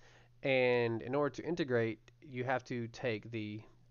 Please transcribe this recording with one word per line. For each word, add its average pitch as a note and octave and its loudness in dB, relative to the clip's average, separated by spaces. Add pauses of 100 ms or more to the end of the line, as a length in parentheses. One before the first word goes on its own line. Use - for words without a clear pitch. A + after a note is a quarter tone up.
(420)
and B2 4
in C3 -6
order D3 0
to - -8
integrate, B2+ 0 (200)
you B2+ -8
have B2+ -2
to A#2+ -4
take A2+ -4
the G#2+ -6 (280)